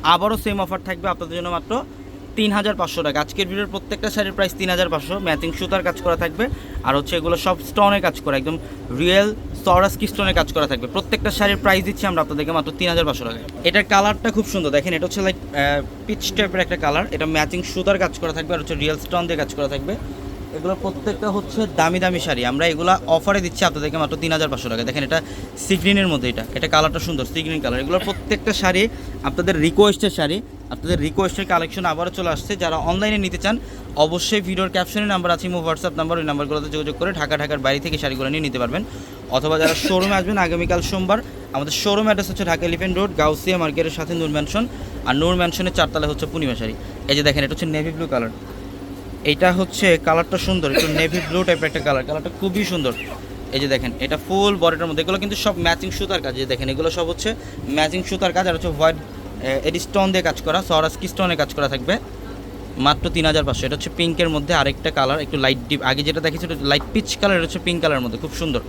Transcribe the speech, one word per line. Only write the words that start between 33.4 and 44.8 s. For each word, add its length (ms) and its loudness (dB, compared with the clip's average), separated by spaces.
চান, 120 2
অবশ্যই 420 0
ভিডিওর 280 0
ক্যাপশনে 380 0
নাম্বার 220 2
আছে, 120 -6
ইমো, 200 -2
WhatsApp 320 -2
নাম্বার, 220 0
ওই 80 -2
নাম্বারগুলোতে 460 -2
যোগাযোগ 260 -2
করে 180 0
ঢাকা, 220 0
ঢাকার 240 -2
বাইরে 200 2
থেকে 180 -2
শাড়িগুলো 300 -2
নিয়ে 140 -2
নিতে 140 -4
পারবেন। 200 0
অথবা 240 2
যারা 140 4
শোরুমে 320 4
আসবেন, 260 0
আগামীকাল 360 2
সোমবার, 280 2
আমাদের 260 -2
শোরুম 260 4
অ্যাড্রেস 240 2
হচ্ছে 200 -2
ঢাকা 180 2
এলিফ্যান্ট 280 0
রোড, 140 0
গাউসিয়া 420 2
মার্কেটের 340 0
সাথে 220 -4
নূর 160 0
ম্যানশন, 280 0